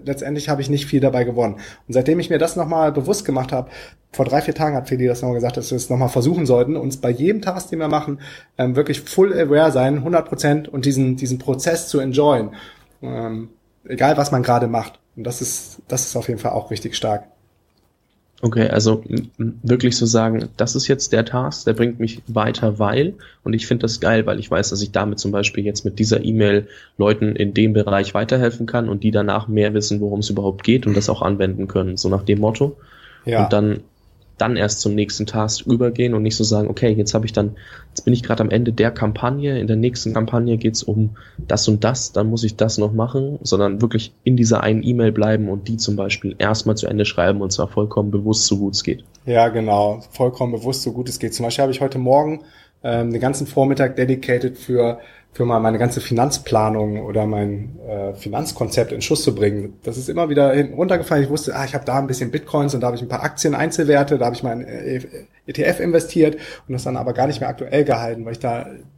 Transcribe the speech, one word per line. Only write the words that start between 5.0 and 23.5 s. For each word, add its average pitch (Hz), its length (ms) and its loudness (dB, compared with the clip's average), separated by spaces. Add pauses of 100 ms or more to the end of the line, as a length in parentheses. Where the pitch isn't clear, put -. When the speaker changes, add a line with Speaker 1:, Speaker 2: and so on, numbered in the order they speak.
Speaker 1:
das 120 160 0
nochmal 123 140 -2
gesagt, 120 220 -2
dass 120 120 -6
wir 127 60 -2
es 120 140 -4
nochmal 127 180 2
versuchen 147 380 2
sollten, 127 320 4
uns 135 200 -6
bei 123 120 -2
jedem 165 320 0
Task, 185 300 -2
den 165 80 -4
wir 156 100 -2
machen, 147 300 -2 (380)
ähm, 127 180 0
wirklich 147 260 0
full 190 320 2
aware 156 380 4
sein, 131 320 2
hundert 165 260 0
Prozent 151 400 0
und 135 160 -4
diesen, 131 320 2
diesen 127 220 -4
Prozess 160 500 -2
zu 147 100 2
enjoyen. 131 520 2 (500)
Ähm, 113 480 -8 (340)
egal, 135 320 2
was 143 160 0
man 127 120 2
gerade 123 240 2
macht. 113 320 -4 (180)
Und 110 80 -10
das 120 160 -6
ist, - 480 -10
das 131 160 -2
ist - 100 -6
auf 120 140 -4
jeden 113 100 -4
Fall 117 140 -2
auch - 180 -4
richtig 117 240 -6
stark. 104 300 -2 (1160)
Speaker 2:
Okay, 113 280 2
also 110 380 2
m-, - 300 -4
m-, 113 240 -4
wirklich 123 360 2
so 120 80 2
sagen, 113 500 2
das - 200 0
ist - 120 -2
jetzt 135 240 0
der 113 140 4
Task, 127 400 -4
der 113 80 4
bringt 117 260 0
mich 113 280 -4
weiter, 110 520 0
weil, 123 360 0 (280)
und 110 100 -2